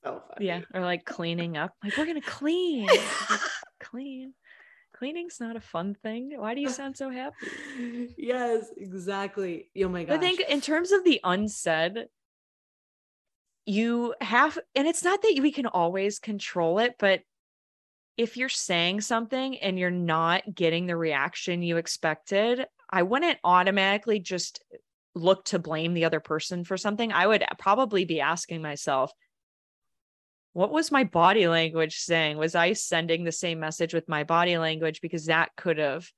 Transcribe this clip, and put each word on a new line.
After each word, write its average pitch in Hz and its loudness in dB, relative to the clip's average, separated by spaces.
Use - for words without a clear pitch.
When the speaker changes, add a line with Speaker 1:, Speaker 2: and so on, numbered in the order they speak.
Speaker 1:
So - -10
funny. - -8
Speaker 2:
Yeah. 175 -4
Or, 185 -4
like, 180 -4
cleaning 170 -6
up. 165 -4
Like, 208 -4
"We're 302 0
gonna 320 -4
clean." 311 -2
Speaker 1:
<laughs> - 0
Speaker 2:
Clean. 262 -12
Cleaning's 339 -8
not 233 -8
a 220 -10
fun 190 -6
thing. 240 -8
Why 220 -6
do 269 -4
you 285 -2
sound 269 -8
so 269 -8
happy? 254 -10
Speaker 1:
Yes, 240 -2
exactly. 196 -6
Oh 185 0
my 180 -4
Speaker 2:
But 285 0
I 311 2
Speaker 1:
gosh. 320 2
Speaker 2:
think - -6
in 285 2
terms 330 0
of 392 6
the 320 6
unsaid, 185 0
you 233 0
have, 247 4
and 277 4
it's 330 0
not 381 2
that 370 4
we 285 4
can 285 -2
always 190 0
control 185 0
it, 240 2
but 190 4
if 233 -2
you're 254 -2
saying 180 0
something 254 -4
and 190 -2
you're 180 0
not 170 0
getting 170 0
the 175 -2
reaction 165 -2
you 170 0
expected, 196 0
I 185 4
wouldn't 269 0
automatically 196 4
just 180 -8
look 190 4
to 190 0
blame 160 -2
the 165 2
other 165 2
person 160 -4
for 185 -4
something, 214 -2
I 180 4
would 214 6
probably 208 2
be 160 -2
asking 165 -4
myself, 143 -2
"What 175 0
was 311 0
my 269 6
body 180 6
language 165 2
saying? 160 0
Was 160 0
I 175 4
sending 165 -2
the 165 -2
same 165 -4
message 160 -4
with 165 -2
my 151 0
body 170 2
language?" 160 -2
Because 160 -6
that 160 2
could 160 0
have 151 -2